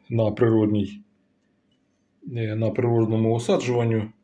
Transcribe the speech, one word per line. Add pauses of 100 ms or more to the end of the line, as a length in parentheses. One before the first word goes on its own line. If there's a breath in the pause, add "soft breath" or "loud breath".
на
природній, (1300)
е,
на
природному
осаджуванню, (120)